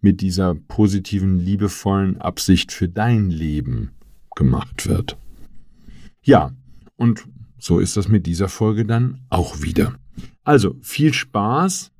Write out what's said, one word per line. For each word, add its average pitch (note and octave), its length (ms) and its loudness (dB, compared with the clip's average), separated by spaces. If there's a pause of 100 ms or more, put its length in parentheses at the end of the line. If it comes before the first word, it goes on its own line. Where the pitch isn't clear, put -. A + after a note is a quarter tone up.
mit F#2+ 200 4
dieser F#2 360 0
positiven, G2 800 0
liebevollen G2 800 -2
Absicht - 520 0
für - 160 -4
dein G#2+ 420 0
Leben D2+ 600 -4 (420)
gemacht - 540 -2
wird. - 280 -2 (1080)
Ja, E2 260 6 (460)
und A#2 280 0 (320)
so - 220 0
ist F2+ 180 0
das G2 120 -2
mit G2+ 180 4
dieser E2+ 220 -2
Folge A2 360 0
dann A#2+ 440 -2
auch D2 340 -2
wieder. - 320 0 (480)
Also, A2 380 4
viel - 340 0
Spaß C3+ 840 -2